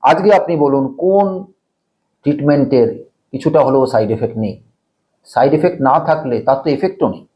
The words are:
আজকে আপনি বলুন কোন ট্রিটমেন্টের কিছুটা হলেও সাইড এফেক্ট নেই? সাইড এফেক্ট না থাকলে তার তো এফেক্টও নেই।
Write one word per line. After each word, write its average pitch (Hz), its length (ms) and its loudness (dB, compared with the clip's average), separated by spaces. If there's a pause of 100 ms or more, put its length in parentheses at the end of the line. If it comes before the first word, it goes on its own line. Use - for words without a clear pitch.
আজকে 165 320 2
আপনি 180 240 2
বলুন 139 260 0 (140)
কোন 196 300 2 (960)
ট্রিটমেন্টের 143 640 2 (440)
কিছুটা 156 280 0
হলেও 135 260 2
সাইড 110 260 -2
এফেক্ট 113 260 -4
নেই? 107 180 -6 (720)
সাইড 139 280 0
এফেক্ট 160 280 0
না 135 180 2
থাকলে 127 420 -2
তার 135 220 0
তো 165 60 -4
এফেক্টও 156 400 -2
নেই। - 140 -12 (120)